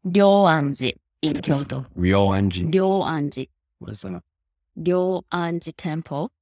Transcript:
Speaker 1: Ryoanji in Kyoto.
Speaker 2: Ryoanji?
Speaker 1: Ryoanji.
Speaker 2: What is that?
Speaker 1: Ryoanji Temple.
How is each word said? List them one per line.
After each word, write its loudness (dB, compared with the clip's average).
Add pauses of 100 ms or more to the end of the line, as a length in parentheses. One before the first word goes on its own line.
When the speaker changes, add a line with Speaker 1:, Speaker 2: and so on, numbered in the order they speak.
Speaker 1:
Ryoanji 4 (300)
in -2
Kyoto. -4 (120)
Speaker 2:
Ryoanji? 2
Speaker 1:
Ryoanji. -2 (320)
Speaker 2:
What -14
is -14
that? -12 (580)
Speaker 1:
Ryoanji -2
Temple. -6 (120)